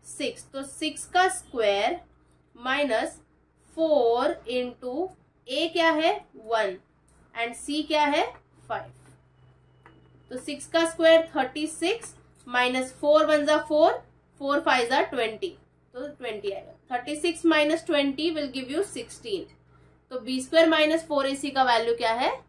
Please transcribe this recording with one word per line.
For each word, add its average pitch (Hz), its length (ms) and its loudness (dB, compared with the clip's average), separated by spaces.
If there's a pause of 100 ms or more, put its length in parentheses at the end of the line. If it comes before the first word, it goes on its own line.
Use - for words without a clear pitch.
सिक्स। - 480 -8
तो 269 100 -8
सिक्स 302 420 -8
का 370 240 2
स्क्वायर 226 720 -2 (560)
माइनस 262 600 -2 (640)
फ़ोर 285 560 2 (180)
into 254 560 -6 (400)
ए 302 260 -2
क्या 330 180 2
है? 320 200 2 (260)
वन 220 400 -2 (580)
and 233 200 -6
सी 294 280 -6
क्या 302 220 0
है? 302 200 2 (440)
फ़ाइव। 208 220 -10 (1400)
तो 254 60 -10
सिक्स 285 300 -12
का 330 180 2
स्क्वायर 330 500 4
थर्टी 302 320 -2
सिक्स, 359 460 -4 (340)
माइनस 247 460 0
फ़ोर 302 320 4
वन 302 200 4
जा 302 120 4
फ़ोर, 311 340 4 (500)
फ़ोर 277 180 0
फ़ाइव 254 300 0
जा 269 120 2
ट्वेंटी, 220 540 -4 (380)
तो 269 140 -12
ट्वेंटी 214 440 -8
आएगा। - 440 -12
थर्टी 254 200 -4
सिक्स 339 300 -2
माइनस 311 400 2
ट्वेंटी 294 500 0
will 285 200 -6
give 262 160 -8
you 359 160 -2
sixteen। 226 640 -10 (600)
तो 254 80 -8
बी 254 220 -4
स्क्वायर 320 280 6
माइनस 311 380 2
फ़ोर 269 200 0
ए 277 80 -2
सी 277 160 -6
का 262 120 2
वैल्यू 233 320 2
क्या 233 180 0
है? 320 360 -2